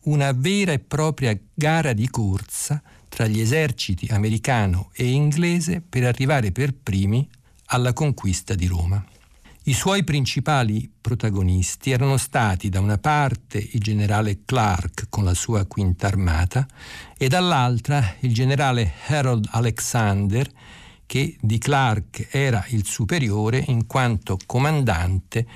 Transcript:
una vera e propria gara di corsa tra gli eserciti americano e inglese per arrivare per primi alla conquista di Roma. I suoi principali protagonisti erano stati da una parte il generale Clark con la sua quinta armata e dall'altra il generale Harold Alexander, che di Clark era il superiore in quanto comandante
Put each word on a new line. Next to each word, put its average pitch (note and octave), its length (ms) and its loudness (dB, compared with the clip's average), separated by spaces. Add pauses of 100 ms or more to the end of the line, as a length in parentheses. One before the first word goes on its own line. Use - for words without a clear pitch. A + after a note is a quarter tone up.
una C#3+ 260 2
vera F3+ 400 0
e C3+ 80 0
propria C#3 580 0 (160)
gara D3+ 400 2
di A2 160 0
corsa G#2+ 720 -4 (260)
tra A2+ 200 -2
gli G#2+ 120 0
eserciti A#2+ 680 -2
americano G#2+ 880 0
e B2 180 -2
inglese E3+ 760 2
per B2 180 0
arrivare B2 460 2
per C3+ 220 -2
primi G#2 560 0 (380)
alla B2 260 0
conquista A#2+ 640 -2
di F2 100 0
Roma. F2+ 400 0 (640)
I C3+ 60 2
suoi G3 300 0
principali B2+ 960 0
protagonisti G2 920 0
erano C3+ 260 2
stati G#2 520 0
da F#2+ 100 -2
una G2+ 180 2
parte C#3+ 600 0
il G#2+ 220 -4
generale G#2 640 0
Clark G2+ 640 0
con - 160 -2
la F2 100 2
sua G2+ 320 0
quinta F#2+ 420 -2
armata F#2 600 0 (500)
e C3+ 100 0
dall'altra C3+ 920 2
il B2 140 0
generale B2+ 600 2 (140)
Harold B2+ 440 0
Alexander, A2 960 0 (600)
che C#3+ 320 -2
di A2 200 0
Clark B2+ 720 0
era C3 380 0
il G#2+ 160 0
superiore A2+ 840 0
in A#2 180 0
quanto A#2 600 -2
comandante A#2 1120 0